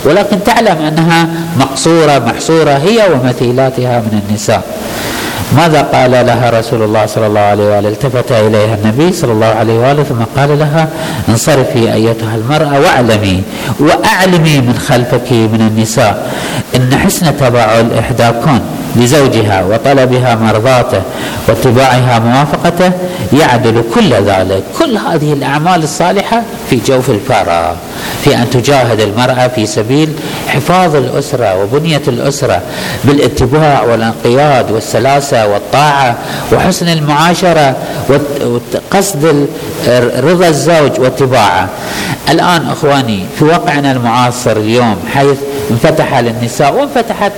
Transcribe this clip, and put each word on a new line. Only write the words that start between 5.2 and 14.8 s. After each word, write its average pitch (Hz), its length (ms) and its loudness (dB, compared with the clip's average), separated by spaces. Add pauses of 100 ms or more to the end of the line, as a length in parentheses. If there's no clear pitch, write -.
ماذا 156 260 4
قال 127 280 2
لها 120 400 2 (100)
رسول 113 220 -2
الله 107 240 2
صلى 110 200 -2
الله 104 140 2
عليه 101 240 2
وآله؟ 104 240 2
التفت 123 440 -2
إليها 110 420 2
النبي 117 380 0
صلى 127 200 0
الله 110 140 2
عليه 113 320 2
وآله 143 240 2
ثم 135 380 -2
قال 143 180 2
لها: 156 300 0 (400)
"انصرفي 113 680 0
أيتها 110 420 -2
المرأة 143 440 0
واعلمي، 110 600 2 (380)
وأعلمي 175 800 2
من 120 180 0 (100)